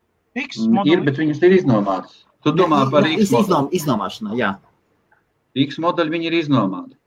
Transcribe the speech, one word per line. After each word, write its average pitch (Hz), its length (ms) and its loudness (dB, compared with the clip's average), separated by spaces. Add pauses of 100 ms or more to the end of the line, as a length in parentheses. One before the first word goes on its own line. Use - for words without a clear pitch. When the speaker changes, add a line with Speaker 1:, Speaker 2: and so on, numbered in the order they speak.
(360)
Speaker 1:
X 269 220 -10
Speaker 2:
Mm, 113 200 2
Speaker 1:
modeli. 170 160 2
Speaker 2:
ir, 185 80 0
bet 143 160 -2
viņas 151 240 -2
ir 180 160 6
iznomātas. 101 640 -2 (220)
Tu 151 80 0
domā 160 320 2
Speaker 3:
Nē, 131 80 -4
Speaker 2:
par 147 100 4
Speaker 3:
nē, 160 140 0
Speaker 2:
X 214 60 2
Speaker 3:
iz-, 202 100 2
Speaker 2:
modeli? 214 160 2
Speaker 3:
iznom-, 147 240 0
iznomāšana, 110 640 -4
jā. 104 140 0 (1040)
Speaker 2:
X 139 220 -2
modeļi, 170 320 -2
viņi 165 200 -6
ir 165 80 0
iznomāti. 107 560 -2 (120)